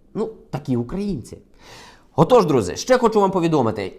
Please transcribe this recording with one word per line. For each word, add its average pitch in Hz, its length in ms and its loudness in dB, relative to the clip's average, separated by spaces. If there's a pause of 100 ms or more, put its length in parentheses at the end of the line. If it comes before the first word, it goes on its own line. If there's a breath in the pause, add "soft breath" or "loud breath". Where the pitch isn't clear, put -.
(140)
Ну, 110 160 -8 (200)
такі 135 280 -6
українці. 147 600 -8 (760 loud breath)
Отож, 185 300 4
друзі, 117 300 0
ще - 220 2
хочу 226 240 2
вам 190 100 2
повідомити 123 680 -2